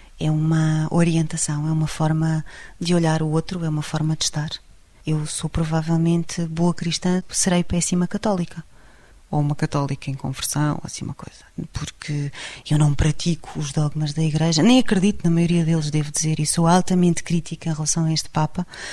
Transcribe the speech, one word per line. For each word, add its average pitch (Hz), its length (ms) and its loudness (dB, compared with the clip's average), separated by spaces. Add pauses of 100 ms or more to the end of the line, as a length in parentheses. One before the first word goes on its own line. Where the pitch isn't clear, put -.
(180)
É 156 120 0
uma 156 600 2
orientação, 160 800 0
é 160 40 0
uma 156 140 0
forma 156 580 0 (360)
de 175 140 0
olhar 160 280 2
o 156 60 0
outro, 165 360 -2
é 160 40 0
uma 151 140 -2
forma 156 340 -2
de - 80 -4
estar. 151 240 -4 (580)
Eu 151 200 -2
sou - 240 -6
provavelmente 165 960 0
boa 165 260 2
cristã, 180 560 -2
serei 175 340 2
péssima 175 460 0
católica. 185 560 -2 (680)
Ou 151 100 0
uma 147 140 2
católica 143 560 -4
em 135 40 -4
conversão, 143 600 -2
ou - 80 -8
assim - 200 -10
uma - 80 -8
coisa. - 280 -16 (320)
Porque 147 600 -6 (380)
eu 147 80 2
não 151 160 6
pratico - 640 0
os 143 140 -6
dogmas 151 420 -2
da 160 80 0
Igreja, 160 400 2
nem 240 160 8
acredito 208 460 2
na 170 60 4
maioria 170 340 4
deles, 156 260 0
devo 151 200 0
dizer, 156 300 0
e 156 60 0
sou 170 200 2
altamente 180 560 4
crítica - 460 -4
em 165 40 0
relação 156 340 0
a 160 60 2
este - 180 -4
Papa, 156 360 0 (260)